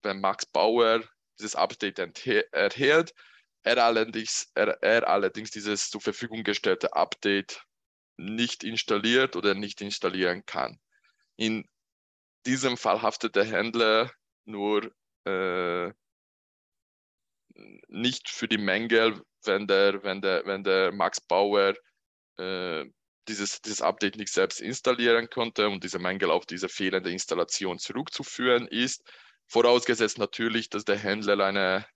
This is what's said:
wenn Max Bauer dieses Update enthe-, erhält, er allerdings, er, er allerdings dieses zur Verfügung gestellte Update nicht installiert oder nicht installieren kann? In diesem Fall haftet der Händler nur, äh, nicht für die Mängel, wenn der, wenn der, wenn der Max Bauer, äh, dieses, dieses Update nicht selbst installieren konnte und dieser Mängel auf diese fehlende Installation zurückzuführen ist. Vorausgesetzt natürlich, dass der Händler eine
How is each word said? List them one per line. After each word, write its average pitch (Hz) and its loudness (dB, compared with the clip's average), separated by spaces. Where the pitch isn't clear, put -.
wenn 98 -4
Max 95 -2
Bauer 113 4
dieses 107 -8
Update - -2
enthe-, 101 -2
erhält, 139 2
er 120 4
allerdings, 113 0
er, - 0
er 113 4
allerdings 101 0
dieses 104 -4
zur 104 -8
Verfügung 110 -6
gestellte 98 0
Update - -2
nicht 110 -4
installiert 113 0
oder 98 2
nicht 101 -8
installieren 92 -2
kann? - -6
In 110 -2
diesem 127 0
Fall 110 0
haftet 110 -2
der 98 4
Händler 110 0
nur, 104 -2
äh, 90 -2
nicht 120 -4
für - -6
die 110 0
Mängel, 110 2
wenn 101 0
der, 98 4
wenn 98 -4
der, 95 0
wenn 98 -4
der 95 2
Max 90 -2
Bauer, 98 2
äh, 92 -6
dieses, 101 -6
dieses 107 -8
Update 98 0
nicht 104 -10
selbst - 0
installieren 120 0
konnte 113 0
und 95 -4
dieser 92 -6
Mängel 92 -2
auf 87 2
diese 90 -6
fehlende 92 -2
Installation 87 -4
zurückzuführen 120 -2
ist. - -4
Vorausgesetzt 117 4
natürlich, 113 -2
dass 104 -6
der 101 2
Händler 101 0
eine 98 0